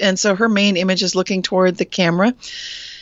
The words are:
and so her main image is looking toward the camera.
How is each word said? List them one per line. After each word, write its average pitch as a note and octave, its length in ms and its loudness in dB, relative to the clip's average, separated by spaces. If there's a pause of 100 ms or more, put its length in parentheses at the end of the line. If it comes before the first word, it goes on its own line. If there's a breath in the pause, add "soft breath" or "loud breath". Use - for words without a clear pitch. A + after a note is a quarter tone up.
and F#3+ 160 0
so G#3 180 0
her A3+ 140 2
main G3+ 280 2
image F#3 260 0
is F3+ 120 -2
looking F#3 280 0
toward F#3 340 2
the F3 80 -2
camera. F#3 480 2 (680 loud breath)